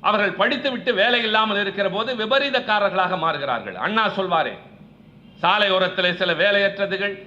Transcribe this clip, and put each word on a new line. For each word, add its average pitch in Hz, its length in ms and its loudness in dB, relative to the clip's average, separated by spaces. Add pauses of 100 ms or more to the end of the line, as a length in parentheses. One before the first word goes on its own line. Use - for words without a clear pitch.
அவர்கள் 196 380 0
படித்துவிட்டு 247 540 0
வேலை 233 300 2
இல்லாமல் 214 380 2
இருக்கிற 196 280 -2
போது 208 260 -4
விபரீதக்காரர்களாக 214 1000 0
மாறுகிறார்கள். 135 580 -2
அண்ணா 208 340 0
சொல்வாரே, 175 440 -2 (840)
"சாலை 202 360 2
ஓரத்திலே 185 420 0
சில 175 200 0
வேலையற்றதுகள் 196 800 0 (140)